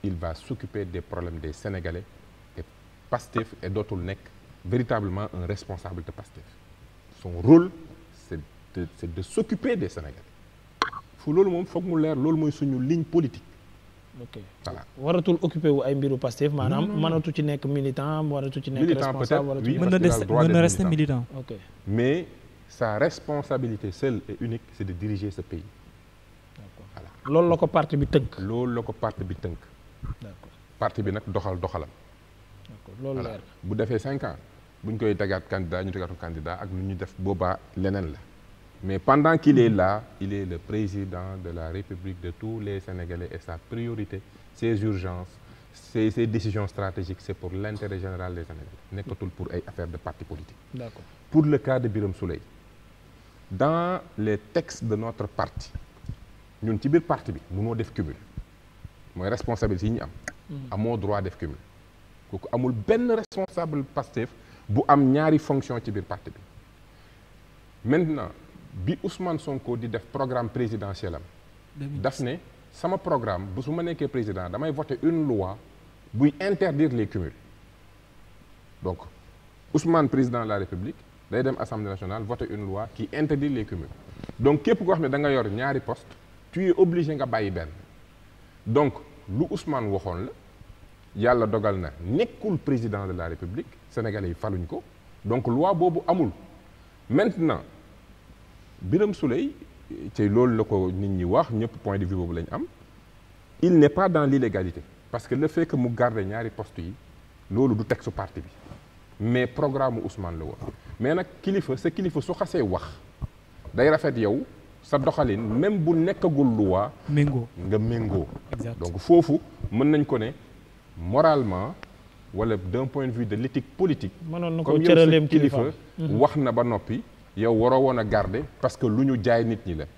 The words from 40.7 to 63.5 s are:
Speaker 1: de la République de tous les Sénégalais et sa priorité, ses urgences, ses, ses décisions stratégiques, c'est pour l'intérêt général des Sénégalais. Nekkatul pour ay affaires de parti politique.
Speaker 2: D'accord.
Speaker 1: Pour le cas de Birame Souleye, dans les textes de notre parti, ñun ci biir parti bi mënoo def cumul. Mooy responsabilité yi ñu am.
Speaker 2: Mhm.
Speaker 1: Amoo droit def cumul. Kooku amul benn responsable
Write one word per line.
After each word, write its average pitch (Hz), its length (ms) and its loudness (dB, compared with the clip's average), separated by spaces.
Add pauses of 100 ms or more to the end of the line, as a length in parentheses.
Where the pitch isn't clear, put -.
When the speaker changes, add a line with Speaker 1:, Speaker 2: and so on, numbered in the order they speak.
Speaker 1:
de 85 60 -8
la 82 180 -8
République 92 540 -10
de 87 80 -6
tous 110 300 -8
les 101 200 -6
Sénégalais 87 500 -8
et 85 80 -12
sa 82 200 -12
priorité, 113 640 -8 (320)
ses 113 280 0
urgences, 92 460 -4 (460)
ses, 110 360 0
ses 117 160 0
décisions 107 400 -2
stratégiques, 92 540 -6
c'est 95 140 -10
pour - 180 -10
l'intérêt 101 460 -6
général 90 360 -8
des 85 100 -8
Sénégalais. 76 360 -16 (120)
Nekkatul 98 360 -8
pour - 240 -10
ay 87 140 -4
affaires 87 200 -8
de 85 120 -10
parti - 260 -10
politique. - 320 -14 (160)
Speaker 2:
D'accord. 120 300 -12 (280)
Speaker 1:
Pour 156 140 6
le 147 140 4
cas 131 200 0
de 120 100 0
Birame 101 260 -2
Souleye, - 260 -6 (1120)
dans 165 500 0 (180)
les 104 200 0
textes - 460 -6
de 107 120 0
notre 110 300 -6
parti, - 440 -6 (920)
ñun 110 180 0
ci 139 80 -2
biir 160 140 6
parti - 300 -4
bi - 80 -8 (100)
mënoo 107 240 -4
def 107 180 -6
cumul. 78 220 -4 (1000)
Mooy 92 120 -4
responsabilité 107 580 -2
yi 110 60 2
ñu 117 100 -2
am. - 60 -8 (420)
Speaker 2:
Mhm. 147 60 -10 (140)
Speaker 1:
Amoo 113 260 -2
droit 101 260 -2
def - 140 -6
cumul. 73 200 -8 (720)
Kooku - 220 -10
amul 127 200 0
benn 233 400 2
responsable 175 720 -4 (120)